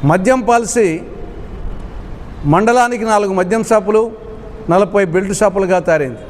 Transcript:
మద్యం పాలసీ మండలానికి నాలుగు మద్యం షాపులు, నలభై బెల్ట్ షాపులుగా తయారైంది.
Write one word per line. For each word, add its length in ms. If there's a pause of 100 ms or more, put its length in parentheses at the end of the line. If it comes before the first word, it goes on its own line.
మద్యం 340
పాలసీ 600 (1400)
మండలానికి 600
నాలుగు 280
మద్యం 300
షాపులు, 480 (580)
నలభై 360
బెల్ట్ 280
షాపులుగా 460
తయారైంది. 400 (100)